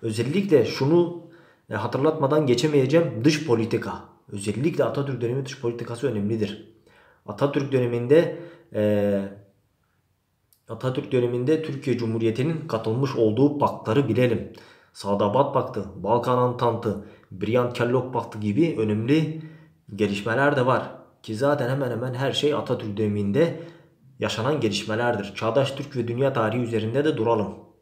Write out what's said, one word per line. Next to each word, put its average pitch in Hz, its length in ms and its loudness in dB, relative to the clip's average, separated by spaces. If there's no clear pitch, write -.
Özellikle 127 600 2
şunu, 165 580 2
e, 117 40 -6
hatırlatmadan 139 720 2
geçemeyeceğim. 131 800 4
Dış 151 220 4
politika. 110 680 -2
Özellikle 107 520 -2
Atatürk 131 360 -4
dönemi 123 240 -2
dış - 160 -12
politikası 120 460 -6
önemlidir. 107 680 -4
Atatürk 135 460 -2
döneminde, 123 640 2
e, 104 480 2
Atatürk 131 440 -4
döneminde 123 500 2
Türkiye 135 360 -2
Cumhuriyeti'nin 113 680 0
katılmış 120 480 -2
olduğu 123 420 4
paktları 113 500 2
bilelim. 117 440 2
Sadabat 104 600 0
Paktı, 110 300 -2
Balkan 120 420 2
Antantı, 120 680 0
Briand 107 420 0
Kellogg 123 400 0
Paktı 113 260 -6
gibi 107 400 0
önemli 117 640 0
gelişmeler 113 600 0
de 123 100 2
var. 123 240 0
Ki 110 120 -8
zaten 131 360 0
hemen 135 200 -2
hemen 123 240 -4
her 127 180 -2
şey 143 220 0
Atatürk 107 420 -4
döneminde 104 640 0
yaşanan 117 420 -2
gelişmelerdir. 107 720 -2
Çağdaş 117 360 0
Türk - 260 -10
ve 113 120 -2
dünya 127 240 0
tarihi 113 300 0
üzerinde 113 420 -2
de 151 120 0
duralım. 110 380 0